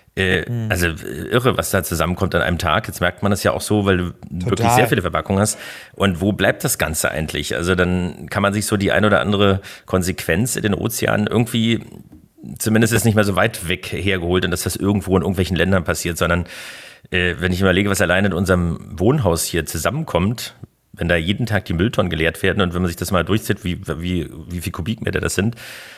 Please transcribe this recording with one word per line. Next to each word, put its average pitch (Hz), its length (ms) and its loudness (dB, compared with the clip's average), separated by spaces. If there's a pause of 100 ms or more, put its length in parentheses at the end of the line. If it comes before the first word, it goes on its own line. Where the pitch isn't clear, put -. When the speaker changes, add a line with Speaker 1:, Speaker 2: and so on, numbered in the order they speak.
(160)
Speaker 1:
Äh, 92 340 0
Speaker 2:
Mhm. 113 200 -4
Speaker 1:
also, 87 180 2
äh, 80 420 -8
irre, 120 260 2
was - 140 -2
da 95 120 2
zusammenkommt 85 520 0
an 82 80 2
einem 80 160 0
Tag. 85 280 0
Jetzt - 140 -10
merkt 87 220 -2
man 101 80 2
das 98 120 0
ja 98 100 2
auch 82 100 -4
so, 104 240 2
weil 95 120 4
du 90 60 0 (260)
wirklich 90 360 -2
Speaker 2:
Total. 120 100 4
Speaker 1:
sehr - 120 4
viele 110 140 0
Verpackungen 85 380 0
hast. - 180 0 (360)
Und 90 260 0
wo 98 120 2
bleibt 98 320 2
das - 140 -2
Ganze 78 320 0
eigentlich? 71 460 -4
Also 87 180 0
dann 90 540 0
kann 98 140 -2
man 98 100 2
sich 104 140 -2
so 107 100 0
die 98 160 0
ein 95 140 4
oder 98 140 4
andere 98 400 4 (260)
Konsequenz 92 680 0
in - 60 -2
den 101 120 0
Ozeanen 107 520 0
irgendwie, 113 540 0 (800)
zumindest 110 340 4
ist 110 120 2
nicht 110 100 6
mehr 107 100 4
so 98 120 0
weit 95 320 0
weg 90 240 -4
hergeholt 90 520 0
und 87 60 -2
dass 87 140 -2
das 92 120 -2
irgendwo 95 400 2
in 85 60 4
irgendwelchen 90 340 0
Ländern 90 280 4
passiert, 92 340 -2
sondern, 90 260 2 (680)
äh, 90 280 2
wenn 92 140 0
ich 90 80 -2
überlege, 98 300 4
was 98 120 0
allein 90 240 4
in 95 80 0
unserem 87 440 2 (200)
Wohnhaus 101 460 2
hier 80 200 -2
zusammenkommt, 98 880 -2 (400)
wenn 85 140 -2
da 85 80 4
jeden 101 300 -2
Tag 104 180 -2
die - 80 -6
Mülltonnen 92 380 0
geleert 80 320 0
werden 92 180 2
und 90 140 0
wenn 90 80 0
man 90 60 0
sich 82 80 -4
das - 160 -6
mal 87 120 2
durchzieht, 101 400 -2
wie, 87 220 -4
wie, 85 420 -4 (220)
wie 87 100 -8
viel 85 120 -8
Kubikmeter - 500 -4
das 76 120 -2
sind, 110 200 0 (440)